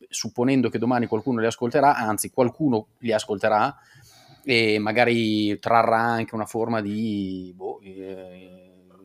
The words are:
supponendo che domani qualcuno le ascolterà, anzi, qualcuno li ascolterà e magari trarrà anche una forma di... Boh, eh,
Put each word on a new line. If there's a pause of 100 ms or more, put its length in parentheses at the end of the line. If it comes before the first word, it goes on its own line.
supponendo
che
domani
qualcuno
le
ascolterà,
anzi,
qualcuno (120)
li
ascolterà (680)
e
magari
trarrà
anche
una
forma
di...
Boh,
eh, (420)